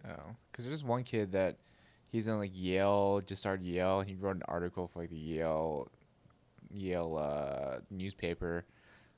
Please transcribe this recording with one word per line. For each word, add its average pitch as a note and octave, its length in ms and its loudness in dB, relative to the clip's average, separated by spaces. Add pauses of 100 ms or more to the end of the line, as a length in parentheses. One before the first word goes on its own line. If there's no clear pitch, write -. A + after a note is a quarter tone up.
Oh, F#2 320 -12 (160)
'cause A#2+ 140 -10
there's D3 180 -6
one B2 200 0
kid G#2+ 300 0
that F#2+ 240 2 (520)
he's A2+ 160 -2
in, A2 140 0
like, G2+ 140 -2
Yale, G2 680 6
just F#2+ 200 -6
started F#2+ 240 -2
Yale. F2+ 360 4
He G2 140 -6
wrote F#2+ 220 -2
an E2+ 100 -6
article F2 400 -2
for, F2 120 -12
like, E2+ 100 -6
the E2+ 80 -10
Yale, D#2 720 0 (840)
Yale, F2+ 440 -2
uh, C#2 600 -2 (120)
newspaper F2 760 -4 (520)